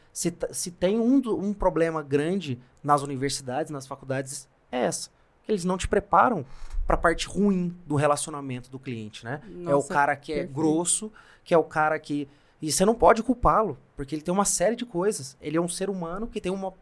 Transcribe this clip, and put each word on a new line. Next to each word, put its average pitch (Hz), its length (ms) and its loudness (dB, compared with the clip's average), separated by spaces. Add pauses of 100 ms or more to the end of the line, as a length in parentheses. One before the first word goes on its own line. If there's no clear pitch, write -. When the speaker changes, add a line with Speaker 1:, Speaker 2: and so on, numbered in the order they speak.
(120)
Speaker 1:
se 170 200 -2
t-, - 200 -6
se - 200 -6
tem 190 260 0
um 247 220 4
do, 220 180 0
um 196 160 -2
problema 165 480 0
grande 147 580 -2 (220)
nas 147 200 4
universidades, 135 680 -4
nas 139 160 -10
faculdades, 135 640 -8 (240)
é 247 120 0
essa, - 260 -4 (340)
que - 80 -2
eles 180 120 0
não 180 140 0
te - 80 -6
preparam 190 580 4 (400)
pra 160 120 4
parte - 320 0
ruim 180 480 0 (100)
do 147 80 -2
relacionamento 143 720 -2
do 131 100 -14
cliente, 117 460 -12
né? 139 200 -8
É 175 240 -12
o 143 80 4
Speaker 2:
Nossa, 143 180 -2
Speaker 1:
cara 143 220 2
que - 160 -10
é 151 60 -2
Speaker 2:
perfeito. 139 180 -6
Speaker 1:
grosso, 160 560 0 (320)
que 180 100 2
é 165 40 8
o 160 40 6
cara 156 380 0
que, 147 280 -6 (320)
e 156 120 -4
você 185 120 4
não 226 120 6
pode 214 260 8
culpá-lo, 196 560 2 (160)
porque 143 220 -8
ele 151 60 -8
tem 175 120 -2
uma 202 100 2
série 196 300 2
de 240 100 -6
coisas. 180 560 -4
Ele 151 160 -4
é 170 40 2
um 175 80 0
ser 190 200 -6
humano 185 380 -6
que 214 140 -8
tem 180 100 -4
uma 190 320 -6